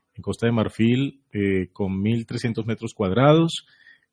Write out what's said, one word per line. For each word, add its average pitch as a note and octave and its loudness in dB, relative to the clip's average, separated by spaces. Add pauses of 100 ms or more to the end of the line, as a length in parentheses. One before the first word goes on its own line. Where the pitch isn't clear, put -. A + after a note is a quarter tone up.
(160)
en - -14
Costa G2+ -4
de A#2 2
Marfil, A#2 0 (100)
eh, G2 0
con F#2+ -4
mil A2+ -2
trescientos A2+ -6
metros A2+ -6
cuadrados, D3 2 (460)